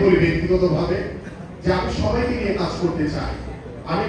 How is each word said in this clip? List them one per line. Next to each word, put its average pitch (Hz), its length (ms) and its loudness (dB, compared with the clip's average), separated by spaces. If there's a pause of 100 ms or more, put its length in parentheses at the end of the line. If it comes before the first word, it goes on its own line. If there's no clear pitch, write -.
বলি 185 200 8
ব্যক্তিগতভাবে, 170 760 2 (640)
যে 175 60 0 (100)
আমি - 120 -2 (120)
সবাইকে 240 380 2
নিয়ে 208 200 0
কাজ 160 120 -2 (100)
করতে 160 220 0 (100)
চাই। 123 180 -4 (580)
আমি 202 180 0